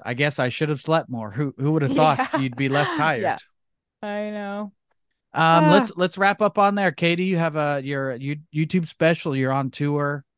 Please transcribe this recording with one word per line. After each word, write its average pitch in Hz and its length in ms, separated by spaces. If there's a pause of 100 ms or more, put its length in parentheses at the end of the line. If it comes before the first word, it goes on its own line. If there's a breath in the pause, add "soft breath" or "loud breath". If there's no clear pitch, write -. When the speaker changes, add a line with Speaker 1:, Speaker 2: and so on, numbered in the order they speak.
Speaker 1:
I 123 120
guess 143 240
I 127 100
should 147 200
have 147 120
slept 160 280
more. 113 220
Who, 135 260
who 143 160
would 156 100
have 135 100
thought 156 240
Speaker 2:
<laughs> 262 160
Yeah. 311 80
Speaker 1:
you'd 123 160
be 139 120
less 143 260
tired? 151 260
Speaker 2:
Yeah. - 160 (640)
I 208 300
know. 202 420 (600)
Speaker 1:
Um, 165 320
Speaker 2:
Ah. - 60
Speaker 1:
let's, 208 240
let's 180 220
wrap 196 240
up 208 160
on 202 180
there. 190 160
Katie, 170 340
you 185 120
have 160 180
a, 147 280
your 135 320
You-, 143 260 (120)
YouTube 160 340
special. 160 480
You're 131 180
on 135 160
tour, 143 560 (120)